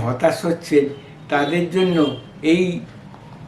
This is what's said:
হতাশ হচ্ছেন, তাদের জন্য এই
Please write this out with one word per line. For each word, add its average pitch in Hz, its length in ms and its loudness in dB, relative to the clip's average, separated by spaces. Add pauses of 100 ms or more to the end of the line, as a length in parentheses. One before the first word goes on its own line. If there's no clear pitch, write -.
হতাশ 156 340 2 (120)
হচ্ছেন, 147 360 2 (480)
তাদের 147 320 0 (100)
জন্য 185 220 2 (580)
এই 180 100 4 (840)